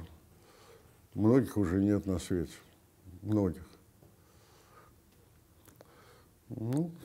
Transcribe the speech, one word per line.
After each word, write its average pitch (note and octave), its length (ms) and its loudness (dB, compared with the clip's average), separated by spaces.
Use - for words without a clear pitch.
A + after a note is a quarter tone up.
Многих A2 420 4
уже F#2+ 260 2
нет G2+ 220 2
на F#2 140 0
свете. F2 340 -4
Многих. G2+ 420 0
Ну, B2+ 400 -4